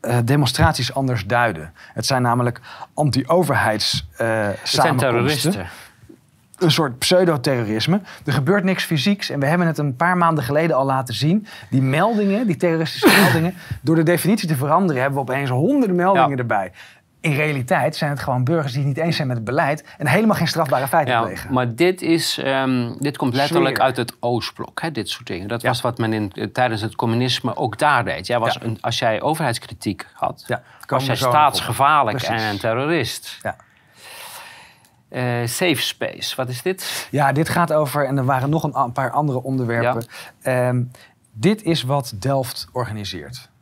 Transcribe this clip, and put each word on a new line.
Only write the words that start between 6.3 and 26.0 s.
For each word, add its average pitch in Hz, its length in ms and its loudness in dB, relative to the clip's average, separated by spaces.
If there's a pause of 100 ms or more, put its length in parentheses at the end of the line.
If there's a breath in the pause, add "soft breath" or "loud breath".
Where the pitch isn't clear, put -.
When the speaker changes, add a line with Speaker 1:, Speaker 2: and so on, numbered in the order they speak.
Speaker 1:
Een 170 160 2
soort 135 280 0
pseudoterrorisme. 147 1000 2 (240 loud breath)
Er 147 80 0
gebeurt 170 300 2
niks 185 200 0
fysieks. 185 460 0
En 143 100 -4
we 135 60 0
hebben 170 220 2
het 151 100 0
een 143 180 -2
paar 175 220 2
maanden 165 260 2
geleden 151 320 2
al 135 100 2
laten 131 280 -2
zien. 160 340 0 (220 loud breath)
Die 131 120 2
meldingen, 202 680 2
die 160 100 0
terroristische 165 580 0
Speaker 2:
<clears throat> 202 60 6
Speaker 1:
meldingen, 165 320 4 (280 loud breath)
door 160 140 2
de 160 80 4
definitie 175 440 2
te 156 80 0
veranderen, 147 460 2
hebben 139 240 0
we 127 60 -6
opeens 135 180 -2
honderden 190 460 2
meldingen 175 340 4
Speaker 2:
Ja. 139 60 -2
Speaker 1:
erbij. 110 360 -2 (480 loud breath)
In 156 140 0
realiteit 147 640 0
zijn 151 160 -2
het 139 80 -6
gewoon 127 240 0
burgers 143 300 0
die 139 120 -2
het 139 100 0
niet 160 100 -2
eens 165 100 0
zijn 147 120 -2
met 123 100 -2
het 110 80 -6
beleid 147 380 0 (140)
en 147 100 -4
helemaal 202 280 4
geen 170 120 0
strafbare 139 400 0
feiten 135 260 2
Speaker 2:
Ja, 117 80 2
Speaker 1:
plegen. 95 320 -6
Speaker 2:
maar 123 220 0
dit 185 260 2
is, - 360 0
ehm, 131 640 0
dit 139 180 -4
komt 131 160 0
letterlijk 139 420 2
Speaker 1:
Sfeer. 131 120 4
Speaker 2:
uit 123 100 0
het 120 220 -4
Oostblok, - 640 -4
hè, 160 100 -4
dit 117 180 -6
soort - 180 -10
dingen. 95 200 -8
Dat 117 140 -4
Speaker 1:
Ja. 123 60 -2
Speaker 2:
was 123 140 0
wat - 160 -2
men 110 160 0